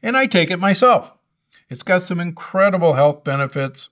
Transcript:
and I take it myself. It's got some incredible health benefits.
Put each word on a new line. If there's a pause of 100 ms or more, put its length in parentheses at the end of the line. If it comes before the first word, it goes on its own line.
and
I
take
it
myself. (560)
It's
got
some
incredible
health
benefits.